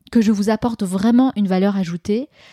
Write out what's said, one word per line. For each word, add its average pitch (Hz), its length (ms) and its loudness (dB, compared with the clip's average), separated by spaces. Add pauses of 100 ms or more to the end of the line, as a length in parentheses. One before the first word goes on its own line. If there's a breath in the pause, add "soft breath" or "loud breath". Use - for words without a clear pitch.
(120)
que 233 100 4
je 214 100 2
vous 202 180 0
apporte 220 340 -2
vraiment 226 520 2
une 208 120 0
valeur 196 300 0
ajoutée, 196 520 -4 (240 soft breath)